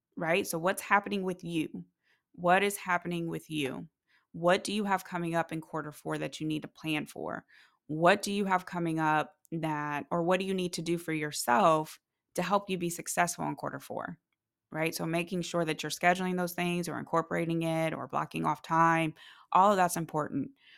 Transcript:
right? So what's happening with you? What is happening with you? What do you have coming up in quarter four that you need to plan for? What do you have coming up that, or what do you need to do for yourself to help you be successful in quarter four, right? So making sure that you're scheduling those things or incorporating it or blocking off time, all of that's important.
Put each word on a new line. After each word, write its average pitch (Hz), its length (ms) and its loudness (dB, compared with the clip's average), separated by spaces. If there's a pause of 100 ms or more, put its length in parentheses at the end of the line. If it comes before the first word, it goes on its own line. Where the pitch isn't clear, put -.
(200)
right? 170 260 2
So 170 120 -4
what's 185 240 -2
happening 202 420 2
with 185 180 -4
you? 170 420 -4 (500)
What 180 280 4
is 202 140 0
happening 175 500 -2
with 160 240 -8
you? 151 380 -4 (440)
What 175 300 4
do 202 100 -6
you 208 120 -2
have 196 180 0
coming 170 320 -4
up 165 160 0
in 160 120 -6
quarter 151 300 -8
four 156 260 -6
that 147 200 -6
you 156 80 -6
need 151 160 -4
to - 60 -12
plan 151 380 -4
for? - 380 -8 (420)
What 170 360 6
do 208 80 -4
you 202 140 0
have 185 220 0
coming 170 340 -2
up 156 320 2 (180)
that, 147 600 -2
or 170 120 0
what 185 160 4
do 190 80 -2
you 190 80 -2
need 180 200 -2
to 170 80 -6
do 170 160 -2
for 170 140 -6
yourself 156 840 2 (360)
to 180 80 -2
help 202 260 0
you 185 100 -2
be 170 120 -2
successful 170 560 -2
in 147 100 -4
quarter - 240 -8
four, - 380 -8 (520)
right? 160 240 -2
So 170 120 -4
making 170 360 -2
sure 170 220 0
that 156 180 -2
you're 151 80 -4
scheduling 185 460 2
those 175 160 -2
things 175 340 -2
or 143 120 -6
incorporating 165 640 -2
it 160 320 0
or 127 120 -8
blocking 156 380 -4
off 151 180 0
time, 165 520 4 (380)
all 190 200 6
of 190 60 2
that's 175 180 2
important. 151 540 -4 (280)